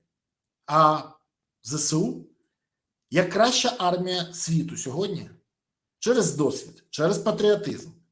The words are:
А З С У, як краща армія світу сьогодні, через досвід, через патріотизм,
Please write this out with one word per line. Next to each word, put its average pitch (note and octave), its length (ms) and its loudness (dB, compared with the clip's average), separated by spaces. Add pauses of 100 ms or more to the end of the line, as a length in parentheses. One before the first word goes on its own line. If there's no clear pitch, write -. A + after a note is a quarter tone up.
(640)
А D#3 360 6 (600)
З B2 100 -8
С D3+ 220 0
У, G3 300 -2 (840)
як F3 220 2
краща A#3 480 2
армія F3+ 540 -2
світу D#3+ 440 -2
сьогодні, E3 520 -6 (680)
через G#3+ 360 2
досвід, - 540 -4
через F3 280 0
патріотизм, G3+ 760 -2 (200)